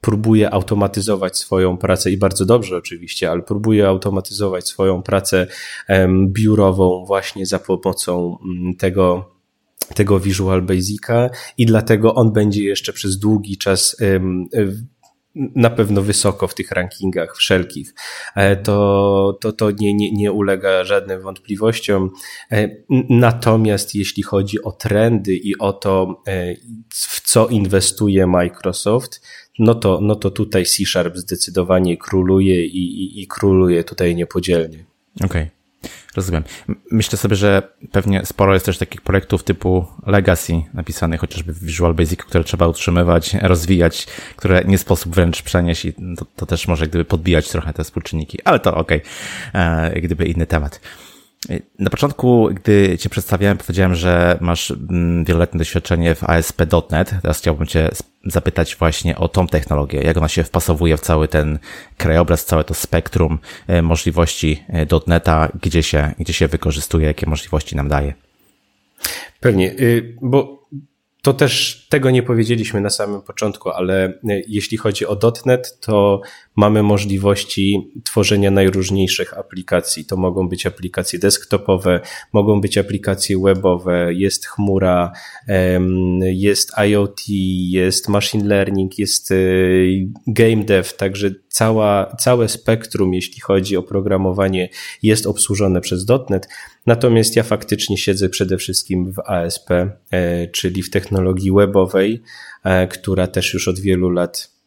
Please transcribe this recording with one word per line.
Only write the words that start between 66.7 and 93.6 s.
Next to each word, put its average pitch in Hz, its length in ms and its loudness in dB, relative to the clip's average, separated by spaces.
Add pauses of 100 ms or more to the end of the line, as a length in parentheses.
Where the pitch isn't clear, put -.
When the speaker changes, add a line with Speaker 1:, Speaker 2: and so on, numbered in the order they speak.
Speaker 2:
jakie 76 200 0
możliwości 76 500 -2
nam 71 120 -2
daje. 71 260 -2 (1300)
Speaker 1:
Pewnie, 95 320 2
y, 117 500 0
bo 131 440 -2 (560)
to 135 100 4
też - 580 0
tego 131 200 2
nie 127 120 4
powiedzieliśmy 117 580 0
na 101 100 0
samym 101 320 -6
początku, - 480 -6
ale, 92 340 0
e, 92 80 -2 (360)
jeśli 104 280 -4
chodzi 104 300 -2
o 104 100 -4
dotnet, 120 640 0
to 101 400 2 (360)
mamy 107 260 4
możliwości 98 1080 0 (140)
tworzenia 101 460 2
najróżniejszych 95 880 0
aplikacji. 90 640 -4
To 98 120 -6
mogą 92 320 0
być 92 180 -6
aplikacje 90 520 -6
desktopowe, 95 800 0 (320)
mogą 104 280 4
być 104 180 -2
aplikacje 98 600 -2
webowe, 90 760 2
jest 95 320 -2
chmura, 92 640 0 (340)
em, 92 760 2
jest 95 500 0 (160)
I 104 80 4
O 101 100 2
T, 98 160 -10 (480)
jest 92 380 0
machine 101 400 0
learning, 98 500 0
jest, - 340 -2
e, - 20 2 (920)
game 113 380 2
dev, 98 320 2
także 98 340 -2 (180)
cała, 107 720 0
całe 123 300 2
spektrum, 104 640 -2
jeśli - 260 -6
chodzi 98 360 0